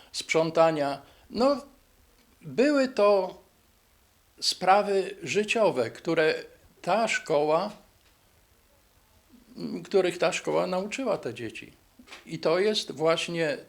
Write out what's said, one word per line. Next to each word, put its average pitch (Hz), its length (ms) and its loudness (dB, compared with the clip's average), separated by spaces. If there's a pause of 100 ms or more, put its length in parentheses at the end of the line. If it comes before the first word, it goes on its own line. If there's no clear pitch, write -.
(120)
sprzątania. 160 920 2 (280)
No, 262 320 0 (800)
były 254 460 2
to 208 540 2 (1000)
sprawy 196 800 2
życiowe, 160 680 0
które 160 440 0 (460)
ta 202 260 0
szkoła, 156 640 0 (1900)
m, 170 260 -10
których 180 340 0
ta 165 160 0
szkoła 160 340 -2
nauczyła 196 500 -4
te 120 160 -8
dzieci. 110 400 -14 (520)
I 165 140 -12
to 170 200 0
jest 214 320 -2
właśnie 165 640 -2 (120)